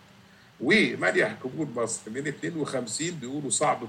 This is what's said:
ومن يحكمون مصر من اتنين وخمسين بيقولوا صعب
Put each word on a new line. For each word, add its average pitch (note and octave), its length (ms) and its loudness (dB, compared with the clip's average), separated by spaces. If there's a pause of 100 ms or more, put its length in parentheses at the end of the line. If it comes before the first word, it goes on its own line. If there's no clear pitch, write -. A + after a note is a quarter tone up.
(600)
ومن E3+ 540 4
يحكمون C3+ 600 0
مصر A2+ 360 -2
من C#3 160 -4
اتنين D3+ 300 -6
وخمسين C#3 580 -2
بيقولوا C3+ 340 -6
صعب C3+ 400 2